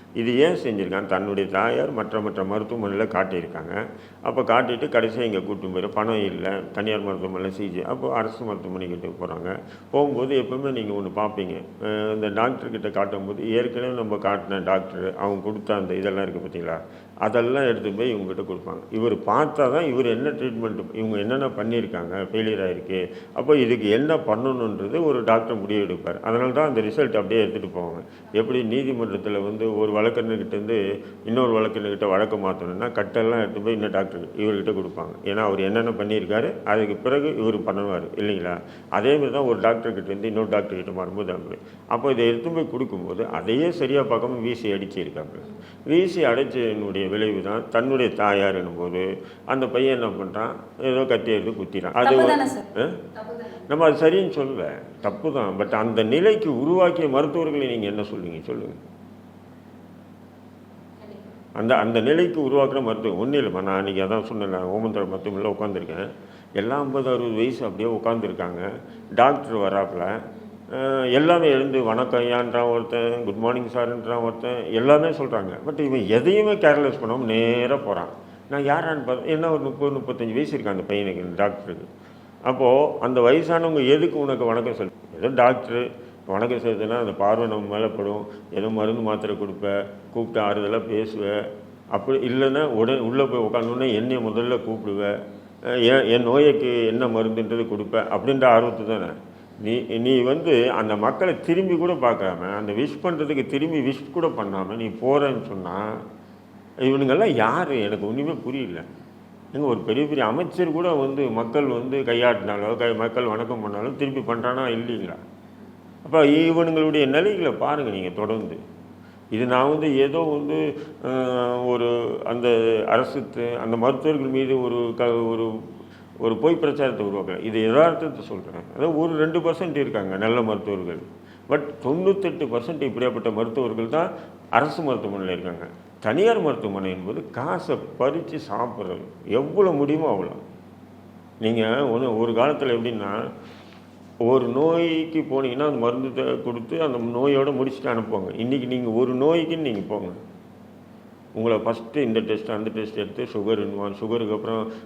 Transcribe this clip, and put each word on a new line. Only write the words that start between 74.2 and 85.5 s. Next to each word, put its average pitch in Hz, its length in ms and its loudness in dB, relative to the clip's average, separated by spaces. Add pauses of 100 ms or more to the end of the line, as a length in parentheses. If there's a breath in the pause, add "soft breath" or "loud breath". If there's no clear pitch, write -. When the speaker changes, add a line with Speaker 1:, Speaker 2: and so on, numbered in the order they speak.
Speaker 1:
ஒருத்தன்", 117 500 -4
எல்லாமே 147 360 6
சொல்றாங்க. 117 580 -4
But 151 140 -4
இவன் 131 260 0
எதையுமே 185 460 4
கேர்லெஸ் 147 520 4
பண்ணாம 113 140 -2
நேரா 120 580 2
போறான். 95 320 -4 (420 loud breath)
நான் 143 120 -2
யாரான்னு 147 480 0
பார்த்தா, 123 140 -2
என்ன 160 260 0
ஒரு 151 100 2
முப்பது, 135 360 -2
முப்பத்தஞ்சு 117 360 -4
வயசு 143 200 -2
இருக்கு 113 180 -2
அந்த 95 240 -2
பையனுக்கு, 95 300 -2
இந்த 87 120 -8
டாக்டருக்கு. 90 500 -2 (560 loud breath)
அப்போ 131 580 6
அந்த 123 200 2
வயசானவங்க 156 680 4
எதுக்கு 151 300 4
உனக்கு 135 260 0
வணக்கம் 117 300 0
சொல்லு? 98 180 -4 (300)
ஏதோ 123 200 4
டாக்டரு 120 480 4 (360 loud breath)